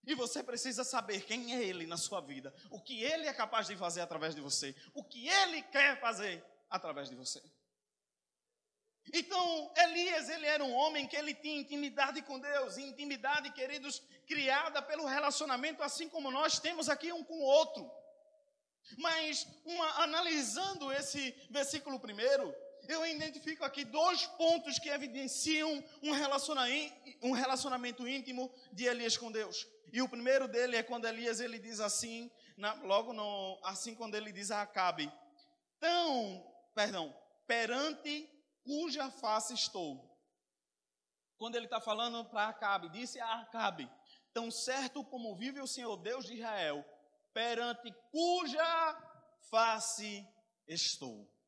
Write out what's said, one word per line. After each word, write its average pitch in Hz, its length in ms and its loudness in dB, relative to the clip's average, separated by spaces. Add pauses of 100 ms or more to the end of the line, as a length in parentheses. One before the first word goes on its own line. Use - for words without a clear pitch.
E 285 60 0
você 254 300 -2
precisa 247 400 -4
saber 214 420 -2
quem 240 300 -4
é 247 80 0
Ele 180 240 -4
na 165 100 -4
sua 180 240 -2
vida, 135 320 -12 (160)
o 214 100 -12
que 226 240 -8
Ele 311 220 0
é 277 80 0
capaz 220 320 0
de 196 100 -6
fazer 175 260 -2
através 160 340 -2
de 147 60 -8
você, 139 340 -2 (180)
o - 100 -10
que 240 240 -10
Ele 349 360 4
quer 277 360 6
fazer 208 460 -2 (240)
através 151 400 -4
de 127 60 -12
você. 127 260 -8 (1700)
Então, 339 640 0
Elias, 330 540 4
ele 320 160 -4
era 294 180 4
um 254 100 0
homem 285 340 2
que - 80 -6
ele 302 180 -2
tinha 302 260 -6
intimidade 285 640 -2
com 269 160 -10
Deus, 262 380 -2
e 269 60 -8
intimidade, 277 680 -2
queridos, 277 500 -6 (260)
criada 294 540 2
pelo 302 240 -4
relacionamento, 285 760 0
assim 320 260 -4
como 285 220 -4
nós 302 280 4
temos 311 300 0
aqui 311 220 0
um 339 120 -6
com 330 160 -8
o 285 40 0
outro. 277 460 6 (1080)
Mas, 320 500 0 (160)
uma, 330 400 2
analisando 311 880 0
esse 277 400 -2 (180)
versículo 277 500 -2
primeiro, 240 540 2 (340)
eu 320 180 0
identifico 311 580 -4
aqui 277 200 -2
dois 311 420 2
pontos 330 520 4
que 302 120 -4
evidenciam 285 960 0 (180)
um 302 100 0
relaciona-, 277 560 2 (540)
um 247 100 4
relacionamento 254 760 0
íntimo 254 440 -4 (200)
de 208 140 -4
Elias 240 320 2
com 226 140 -6
Deus. 208 360 -4 (260)
E 240 80 2
o 262 80 2
primeiro 254 380 4
dele 240 280 2
é 226 80 4
quando 233 240 -4
Elias, 226 320 -2
ele 233 200 -6
diz 214 200 -10
assim, 233 500 -2 (280)
na, 208 160 -2
logo 214 400 2
no, 202 500 -4
assim 196 320 -6
quando 220 200 -8
ele 214 160 -4
diz 196 200 -6
a 208 120 0
Acabe, 175 500 0 (640)
"Tão, 269 640 2 (300)
perdão, 185 420 0 (320)
perante 285 840 0 (340)
cuja 285 460 -2
face 226 440 0
estou." 160 580 -4 (1300)
Quando 226 180 -8
ele 233 120 -2
tá 233 120 -2
falando 233 460 -2
pra 220 240 0
Acabe, 196 400 -2
disse 247 320 -8
a 226 200 -2
Acabe, 196 480 -2 (440)
"Tão 233 180 -2
certo 262 520 -4
como 226 320 -8
vive 269 260 -6
o 262 60 -6
Senhor 233 300 -4
Deus 220 280 -6
de 226 80 -12
Israel, 190 500 -2 (480)
perante 233 580 0 (220)
cuja 330 1300 2 (120)
face 214 800 2 (400)
estou." 123 640 -4 (160)